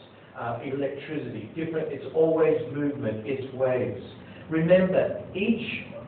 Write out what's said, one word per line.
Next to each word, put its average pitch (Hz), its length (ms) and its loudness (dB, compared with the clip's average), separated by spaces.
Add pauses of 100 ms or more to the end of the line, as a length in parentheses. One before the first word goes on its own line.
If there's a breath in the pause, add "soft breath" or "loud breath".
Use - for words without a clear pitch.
(400 loud breath)
uh, - 240 -4
electricity, 139 920 -6
different, 160 360 -4
it's 139 140 -8 (100)
always 160 440 6 (140)
movement, 117 540 -2
it's 131 260 -4
waves. 123 480 0 (480 loud breath)
Remember, 175 720 4 (140)
each - 500 -2 (220)